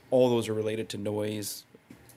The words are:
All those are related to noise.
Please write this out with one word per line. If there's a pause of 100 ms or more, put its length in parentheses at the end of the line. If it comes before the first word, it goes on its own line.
(120)
All
those
are
related
to
noise. (520)